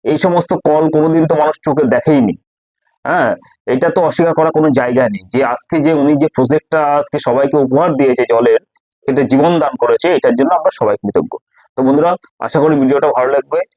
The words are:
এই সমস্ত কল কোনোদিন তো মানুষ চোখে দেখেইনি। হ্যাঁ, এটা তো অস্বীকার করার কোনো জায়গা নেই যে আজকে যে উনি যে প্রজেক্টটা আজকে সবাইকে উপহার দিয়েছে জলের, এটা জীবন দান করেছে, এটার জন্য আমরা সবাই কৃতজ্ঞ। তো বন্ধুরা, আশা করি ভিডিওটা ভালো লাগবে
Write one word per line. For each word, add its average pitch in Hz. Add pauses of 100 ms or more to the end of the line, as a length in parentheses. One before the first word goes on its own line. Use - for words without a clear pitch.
এই 143
সমস্ত 175
কল 156
কোনোদিন 156
তো 160
মানুষ 151
চোখে 147
দেখেইনি। 127 (680)
হ্যাঁ, 135 (320)
এটা 131
তো 165
অস্বীকার 165
করার 156
কোনো 156
জায়গা 131
নেই 98 (100)
যে 131
আজকে 123
যে 160
উনি 147
যে 143
প্রজেক্টটা 147 (200)
আজকে 143
সবাইকে 135
উপহার 139
দিয়েছে 127
জলের, 117 (480)
এটা 135
জীবন 165
দান 147
করেছে, -
এটার 123
জন্য 135
আমরা 330
সবাই 104
কৃতজ্ঞ। 90 (420)
তো 131
বন্ধুরা, 147 (280)
আশা 117
করি 156
ভিডিওটা 139
ভালো 127
লাগবে 139 (180)